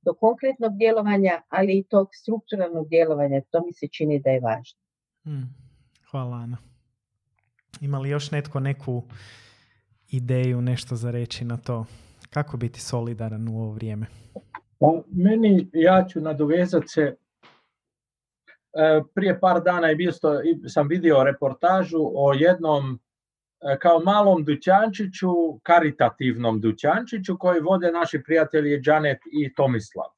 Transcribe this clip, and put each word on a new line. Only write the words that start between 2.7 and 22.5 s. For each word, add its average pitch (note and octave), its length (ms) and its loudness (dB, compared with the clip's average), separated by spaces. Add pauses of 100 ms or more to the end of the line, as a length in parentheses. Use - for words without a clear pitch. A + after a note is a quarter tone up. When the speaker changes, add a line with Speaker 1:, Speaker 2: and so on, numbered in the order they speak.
Speaker 1:
djelovanja, D3 520 0 (100)
to E3 160 0
mi F3 60 -10
se C#3+ 160 -10
čini D3+ 320 -2
da C3+ 100 0
je C3 100 2
važno. A#2+ 380 -6 (440)
Speaker 2:
Hmm. C#3 260 -10 (640)
Hvala, B2 260 -10
Ana. A#2+ 200 -10 (1200)
Ima C#3 180 -6
li C3+ 120 -6
još C#3+ 200 -6
netko D3 300 -6
neku C3+ 420 -6 (1080)
ideju, B2+ 520 -2
nešto B2 340 -4
za A#2 140 -6
reći A#2+ 340 -8
na A#2 120 -8
to? A2+ 280 -8 (460)
Kako D3 260 -6
biti A#2 240 -8
solidaran A2+ 680 -6
u A2 140 -6
ovo A2 100 -8
vrijeme? G#2+ 340 -8 (720)
Speaker 3:
Pa, E3 240 4 (100)
meni, G3+ 600 4
ja F#3 360 4
ću D#3+ 120 -6
nadovezat D#3 680 0
se, - 160 -2
e, C3+ 140 -2 (2000)
prije F#3 260 0
par F3+ 220 2
dana E3+ 260 0
je D#3 80 2
bio F3 160 -2
sto-, D3 300 -2
i D#3+ 260 -2
sam C#3+ 200 0
vidio D#3+ 360 4
reportažu D#3 880 0
o C#3 180 2
jednom D3+ 680 0 (640)